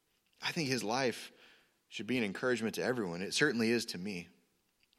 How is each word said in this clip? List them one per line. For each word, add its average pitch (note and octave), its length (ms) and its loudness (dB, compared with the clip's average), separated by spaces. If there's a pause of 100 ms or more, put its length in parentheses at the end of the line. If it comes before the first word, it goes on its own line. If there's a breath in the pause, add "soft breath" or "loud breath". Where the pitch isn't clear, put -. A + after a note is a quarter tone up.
(460)
I - 60 -2
think D#3 160 0
his B2 160 0
life A#2+ 480 -2 (560 soft breath)
should - 180 -10
be B2+ 120 2
an A#2 60 2
encouragement A2 500 0
to E2+ 100 0
everyone. F#2+ 380 0
It G2 100 -4
certainly A#2 380 4
is A#2 160 2
to - 120 -6
me. F2+ 300 -6 (720)